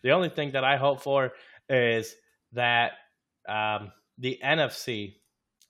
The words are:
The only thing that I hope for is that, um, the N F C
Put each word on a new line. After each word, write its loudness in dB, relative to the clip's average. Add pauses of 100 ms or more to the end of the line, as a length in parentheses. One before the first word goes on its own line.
The 4
only 2
thing -6
that -2
I 4
hope 0
for 0 (360)
is 2 (380)
that, 2 (560)
um, -4 (260)
the -6
N 0
F 0
C -10 (500)